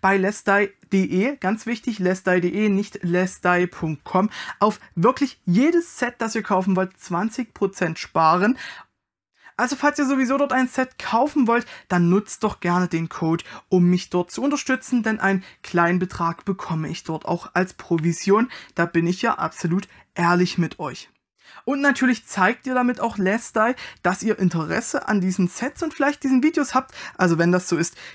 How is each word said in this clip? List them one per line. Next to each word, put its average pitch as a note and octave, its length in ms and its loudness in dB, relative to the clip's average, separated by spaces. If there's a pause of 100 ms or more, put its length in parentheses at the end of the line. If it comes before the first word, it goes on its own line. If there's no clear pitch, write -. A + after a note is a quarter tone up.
bei G3 160 4
lesdai G3+ 480 0
punkt - 260 -10
de, G3 460 2
ganz G#3 260 -4
wichtig, A3+ 360 -6
lesdai F3+ 420 2
punkt F3 120 0
de, G#3+ 140 2
nicht G3+ 340 -2
lesdai F3+ 640 0
punkt D#3+ 380 -6
com, F#3 240 0 (320)
auf G#3+ 180 2 (160)
wirklich B3+ 520 0
jedes D4+ 520 2
Set, B3 200 -4
das A3+ 160 -4
ihr A3 80 -2
kaufen F#3+ 340 2
wollt, F#3+ 240 -2
zwanzig G#3+ 540 -4
Prozent F#3 440 -2
sparen. F3+ 600 2 (1000)
Also B3 200 -2
falls C#4+ 240 0
ihr C#4 60 2
sowieso C4 300 0
dort C#4 160 0
ein C4 140 2
Set B3+ 320 -4
kaufen C4 480 0
wollt, A#3 180 2 (220)
dann F3 220 2
nutzt G3 340 0
doch G#3+ 160 -2
gerne F3 300 0
den E3 200 -4
Code, E3 360 -2 (240)
um F3+ 160 4
mich F3+ 260 2
dort F3+ 220 -2
zu A3+ 100 -6
unterstützen, C4 640 -2
denn A3 160 -2
einen F#3+ 240 0 (180)
kleinen F3 380 2
Betrag E3+ 440 -4
bekomme D#3+ 440 -4
ich E3 160 -10
dort D#3+ 200 -8
auch - 300 -4
als F#3 180 0
Provision. F3 800 0 (240)
Da E3+ 100 0
bin E3+ 220 0
ich F3+ 160 -2
ja A#3 120 0
absolut - 520 -4 (300)
ehrlich F3 420 2
mit D#3+ 220 -2
euch. C#3 280 -10 (560)
Und C#4 180 -2
natürlich C4 440 2
zeigt G3+ 400 0
ihr B3+ 80 -4
damit B3 240 0
auch G#3+ 180 -4
Lesdai, G#3+ 600 0 (260)
dass F3+ 220 -2
ihr G#3+ 160 0
Interesse E3 640 -2
an G#3 140 2
diesen F#3 260 0
Sets - 380 -6
und D#4 100 -6
vielleicht C#4+ 300 -2
diesen C4 180 4
Videos D4+ 320 0
habt. B3+ 180 -2 (240)
Also E3+ 220 2
wenn E3+ 140 4
das F3+ 160 0
so E3+ 80 0
ist, - 200 -2 (180)